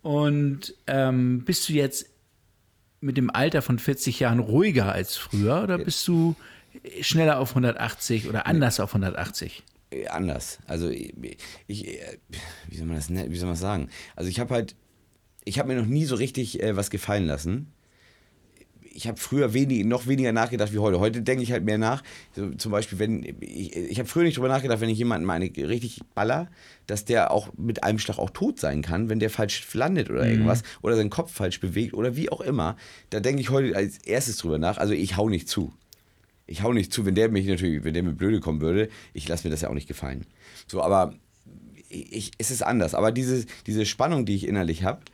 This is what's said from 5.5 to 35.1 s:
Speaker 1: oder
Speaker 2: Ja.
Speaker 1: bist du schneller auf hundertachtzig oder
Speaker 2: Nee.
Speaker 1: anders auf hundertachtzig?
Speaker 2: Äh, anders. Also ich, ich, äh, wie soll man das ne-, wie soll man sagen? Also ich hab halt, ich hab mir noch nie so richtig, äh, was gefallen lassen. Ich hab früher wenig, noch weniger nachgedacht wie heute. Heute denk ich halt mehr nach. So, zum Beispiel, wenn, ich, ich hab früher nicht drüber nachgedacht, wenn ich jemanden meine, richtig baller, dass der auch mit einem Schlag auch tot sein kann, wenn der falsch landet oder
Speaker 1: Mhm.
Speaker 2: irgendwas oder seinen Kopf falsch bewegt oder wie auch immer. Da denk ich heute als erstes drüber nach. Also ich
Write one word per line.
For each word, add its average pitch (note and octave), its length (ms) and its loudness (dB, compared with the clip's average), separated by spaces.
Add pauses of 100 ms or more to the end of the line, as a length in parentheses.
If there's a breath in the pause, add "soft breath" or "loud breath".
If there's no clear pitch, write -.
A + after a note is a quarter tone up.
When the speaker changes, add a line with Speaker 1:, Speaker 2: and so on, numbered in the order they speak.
Speaker 1:
oder F#3 160 0
Speaker 2:
Ja. - 40 -4
Speaker 1:
bist - 240 -2
du E3 280 4 (640 loud breath)
schneller D#3 380 4
auf C3 160 -2
hundertachtzig A#2 720 0
oder A2 120 -2
Speaker 2:
Nee. - 60 -4
Speaker 1:
anders C#3+ 340 4
auf G2+ 140 -2
hundertachtzig? - 680 -4 (280)
Speaker 2:
Äh, B1+ 160 -8
anders. D#2 600 -4
Also E2 220 -4
ich, - 240 -8 (540 loud breath)
ich, G#2 200 -8
äh, - 300 -14 (520 loud breath)
wie - 80 -14
soll D#2+ 100 -6
man E2 80 -4
das D2+ 140 -6
ne-, F2 200 -4
wie E2+ 80 -6
soll F2+ 100 -4
man F2 100 -2
sagen? F2+ 320 -4 (260 loud breath)
Also F2+ 140 -6
ich F#2 100 -4
hab B2 120 -4
halt, A#2 240 -2 (680)
ich G#2 140 -4
hab C#3 80 0
mir C3 80 -2
noch A#2 100 0
nie D3 200 2
so C3 100 -2
richtig, B2 460 -4
äh, G#2 140 0
was G2 140 -2
gefallen G#2 360 -2
lassen. E2+ 460 -4 (1120 soft breath)
Ich - 260 -12
hab G#2+ 120 -6
früher C3 340 0
wenig, B2+ 320 2
noch A#2+ 220 2
weniger C3 240 2
nachgedacht A2+ 420 2
wie G#2+ 60 0
heute. G2 200 4
Heute A2+ 220 2
denk B2+ 200 2
ich A#2+ 100 -2
halt G#2 120 0
mehr G#2+ 140 2
nach. A#2 240 2 (340 loud breath)
So, G2 200 -6
zum A2 160 -6
Beispiel, G#2 260 -2
wenn, G#2+ 260 -2 (180)
ich, E2+ 340 -10
ich F2 240 -4
hab - 100 -4
früher E3+ 140 2
nicht D#3+ 140 2
drüber B2+ 100 0
nachgedacht, C3 340 2
wenn A2+ 80 2
ich G#2+ 80 2
jemanden A2 280 0
meine, F2+ 200 0
richtig A2+ 540 -4 (160)
baller, C3 340 0 (380 loud breath)
dass G2+ 180 -4
der A2+ 260 4
auch G2+ 260 0
mit A2+ 260 -2
einem G#2+ 160 0
Schlag - 180 -4
auch - 140 -2
tot - 280 -2
sein D2 220 0
kann, E2+ 260 0
wenn A2 120 0
der G#2+ 100 2
falsch - 460 -4
landet C#3+ 340 0
oder - 160 0
Speaker 1:
Mhm. A2+ 60 4
Speaker 2:
irgendwas A2 320 4 (180 loud breath)
oder A2+ 140 2
seinen G#2+ 160 2
Kopf E3+ 200 -4
falsch F#2 280 -2
bewegt F#2+ 340 -2
oder A#2+ 220 -2
wie D3+ 160 -2
auch - 100 -6
immer. G#2 340 0 (360 loud breath)
Da G#2+ 80 -2
denk C3 200 2
ich A#2 120 -2
heute C3+ 240 2
als G2 240 -2
erstes A#2+ 380 -2
drüber D#2 200 0
nach. E2 220 0
Also G#2 140 2
ich F2+ 220 0